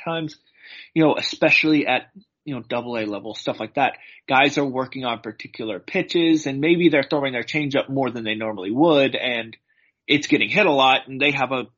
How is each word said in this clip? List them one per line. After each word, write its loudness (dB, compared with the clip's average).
times, -6
you 4
know, 4
especially 2
at, -2
you -8
know, -8
double -6
A -4
level, -8
stuff -6
like -8
that, 0
guys 2
are 0
working -6
on -4
particular -10
pitches 0
and -4
maybe 4
they're 4
throwing -2
their -4
changeup -2
more -2
than -8
they -4
normally -6
would. 4
And -6
it's 2
getting 2
hit 2
a 2
lot 2
and -8
they 2
have -2
a -4